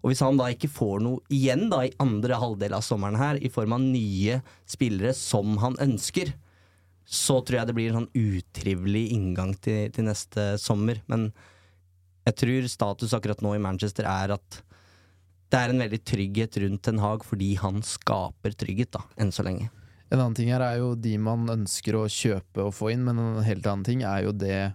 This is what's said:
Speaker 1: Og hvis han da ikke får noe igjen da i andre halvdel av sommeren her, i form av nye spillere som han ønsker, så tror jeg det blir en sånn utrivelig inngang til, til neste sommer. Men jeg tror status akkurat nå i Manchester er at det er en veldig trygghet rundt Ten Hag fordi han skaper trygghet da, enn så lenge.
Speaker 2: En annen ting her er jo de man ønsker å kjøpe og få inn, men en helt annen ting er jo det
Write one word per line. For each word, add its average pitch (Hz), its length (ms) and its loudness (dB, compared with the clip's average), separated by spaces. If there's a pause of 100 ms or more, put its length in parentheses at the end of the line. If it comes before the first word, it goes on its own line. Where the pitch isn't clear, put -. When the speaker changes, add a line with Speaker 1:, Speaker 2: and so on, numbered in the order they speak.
Speaker 1:
Og - 80 4
hvis 131 100 2
han 139 160 6
da 131 140 4
ikke 143 180 -2
får 101 320 0
noe 123 280 -2
igjen 135 400 2
da 160 140 2
i 131 140 -2
andre 120 400 2
halvdel 104 380 -2
av 113 80 -2
sommeren 104 340 -2
her, 143 220 0
i 135 100 -2
form 113 240 0
av 123 80 0
nye 113 600 2 (240)
spillere 113 500 0
som 107 420 0
han 123 220 0
ønsker, 143 540 0 (760)
så - 320 2
tror 123 220 0
jeg 113 80 -2
det 117 60 -4
blir 113 180 0
en 113 80 0
sånn 113 180 -8
utrivelig 98 880 0 (100)
inngang 92 380 0 (100)
til, 107 280 0
til 113 160 0
neste 104 520 -2
sommer. 107 480 0
Men 113 220 0 (1000)
jeg 113 80 2
tror 127 320 0
status 107 480 -2
akkurat 107 260 -2
nå 104 140 0
i 104 80 0
Manchester 98 440 -2
er 95 280 0
at - 260 -16 (880)
det 131 140 4
er 120 100 0
en 127 80 2
veldig 110 240 -2
trygghet 104 560 -2
rundt 98 240 0
Ten 110 160 0
Hag 107 240 0
fordi 98 380 0
han 98 260 -2
skaper - 720 -2
trygghet 101 380 -2
da, - 80 -8 (100)
enn 101 160 2
så 92 160 -2
lenge. 92 220 -2 (420)
Speaker 2:
En 131 80 4
annen 120 160 0
ting 120 160 2
her 127 120 2
er 120 180 0
jo 123 80 0 (100)
de 113 140 0 (100)
man 117 280 0
ønsker 110 440 -2
å 110 160 2
kjøpe 98 560 -2
og 101 80 -2
få 107 160 -2
inn, 123 160 0
men 117 160 0
en 113 240 -2
helt 95 200 -2
annen 98 200 0
ting 123 160 0
er 98 240 0
jo 104 80 0
det 98 400 -2